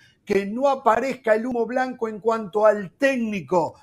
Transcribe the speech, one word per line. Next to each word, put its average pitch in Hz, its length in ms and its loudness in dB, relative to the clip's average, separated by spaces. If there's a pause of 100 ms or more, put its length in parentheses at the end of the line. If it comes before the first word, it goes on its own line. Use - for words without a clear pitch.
(260)
que 196 200 2
no 240 220 0
aparezca 247 680 2
el 220 120 -2
humo 240 200 -2
blanco 247 440 -4
en 214 100 -10
cuanto 214 460 0
al 208 320 0
técnico 208 840 0